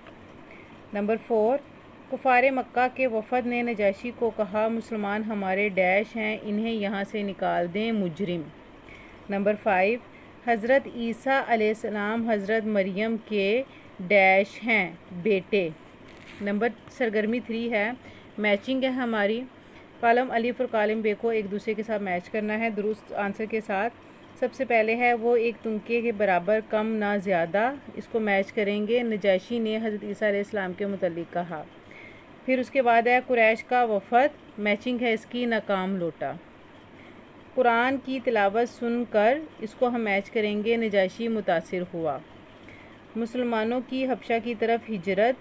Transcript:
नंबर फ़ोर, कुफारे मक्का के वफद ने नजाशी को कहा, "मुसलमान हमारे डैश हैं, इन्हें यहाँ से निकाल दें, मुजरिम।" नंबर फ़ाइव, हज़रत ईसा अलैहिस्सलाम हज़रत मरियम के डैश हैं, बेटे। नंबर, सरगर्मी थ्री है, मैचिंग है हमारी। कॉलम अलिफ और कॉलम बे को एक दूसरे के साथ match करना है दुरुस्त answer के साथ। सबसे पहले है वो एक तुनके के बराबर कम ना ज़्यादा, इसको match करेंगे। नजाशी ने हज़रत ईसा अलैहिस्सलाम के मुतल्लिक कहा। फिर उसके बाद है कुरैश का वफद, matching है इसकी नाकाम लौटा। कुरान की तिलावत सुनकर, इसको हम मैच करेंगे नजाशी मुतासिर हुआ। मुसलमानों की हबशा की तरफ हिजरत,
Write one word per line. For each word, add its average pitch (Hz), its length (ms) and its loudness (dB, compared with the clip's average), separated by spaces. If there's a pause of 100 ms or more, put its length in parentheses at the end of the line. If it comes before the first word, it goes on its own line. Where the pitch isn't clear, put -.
(960)
नंबर 208 240 0
फ़ोर, 226 380 2 (540)
कुफारे 254 400 4
मक्का 254 380 0
के 262 200 -2
वफद 226 360 -2
ने 240 180 -2
नजाशी 208 500 -2
को 233 180 0
कहा, 214 380 -2
"मुसलमान 220 540 -4
हमारे 202 480 0
डैश 190 440 2
हैं, 214 260 -4
इन्हें 214 320 -2
यहाँ 202 320 -2
से 208 180 -6
निकाल 175 460 -2
दें, 214 240 -2
मुजरिम।" 180 520 -2 (840)
नंबर 202 260 2
फ़ाइव, 208 440 2 (440)
हज़रत 233 520 2
ईसा 233 420 0
अलैहिस्सलाम 214 920 0
हज़रत 214 400 0
मरियम 202 480 0 (100)
के 208 360 0 (400)
डैश 190 600 6
हैं, 196 340 0 (260)
बेटे। 190 480 2 (720)
नंबर, 202 280 0 (260)
सरगर्मी 220 440 0
थ्री 233 280 -4
है, 226 260 0 (440)
मैचिंग 208 440 0
है 262 120 0
हमारी। 226 500 0 (560)
कॉलम 240 280 4
अलिफ 233 320 -2
और 240 60 -2
कॉलम 214 340 0
बे 208 120 0
को 226 180 -2
एक 220 180 -2
दूसरे 208 260 -4
के 214 80 -6
साथ 214 180 -4
match 180 260 -4
करना 214 280 -2
है 226 160 -2
दुरुस्त 208 440 -4
answer 202 300 -4
के 220 160 -4
साथ। 208 280 -2 (500)
सबसे 254 260 -2
पहले 226 300 4
है 240 200 4
वो 233 220 2
एक 233 260 2
तुनके 226 380 -2
के 233 120 0
बराबर 196 480 2 (100)
कम 214 140 0 (100)
ना 208 220 0
ज़्यादा, 180 460 2 (340)
इसको 226 240 -4
match 196 300 2
करेंगे। 208 540 0
नजाशी 208 540 0
ने 220 180 -2
हज़रत 214 280 -4
ईसा 208 220 -2
अलैहिस्सलाम 202 460 -2
के 202 120 -6
मुतल्लिक 180 440 -4
कहा। 170 320 -6 (840)
फिर 262 140 2
उसके 254 220 0
बाद 233 260 6
है 247 140 6
कुरैश 226 420 2
का 247 220 2
वफद, 233 440 2 (300)
matching 208 420 -2
है 233 120 0
इसकी 240 340 -4
नाकाम 196 500 -2
लौटा। 160 340 -6 (1200)
कुरान 247 440 4
की 262 220 -6
तिलावत 226 480 2
सुनकर, 233 720 0 (200)
इसको 220 260 -2
हम 240 140 -2
मैच 202 280 -2
करेंगे 208 500 0
नजाशी 208 500 0
मुतासिर 180 640 -2
हुआ। 160 260 -4 (1000)
मुसलमानों 233 640 -2
की 262 220 -4
हबशा 240 340 -2
की 233 160 -4
तरफ 226 340 0
हिजरत, 202 520 0